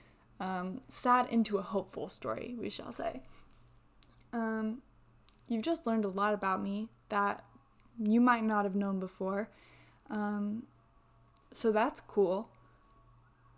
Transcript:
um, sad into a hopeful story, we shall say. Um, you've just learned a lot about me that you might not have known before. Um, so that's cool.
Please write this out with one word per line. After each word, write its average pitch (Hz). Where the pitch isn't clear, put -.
um, 185
sad 247
into 220
a 190
hopeful 185
story, -
we 208
shall -
say. -
Um, 220
you've 226
just 330
learned 226
a 196
lot 202
about 196
me 202
that 202
you 220
might 240
not 208
have 190
known 196
before. 190
Um, 208
so -
that's 226
cool. 196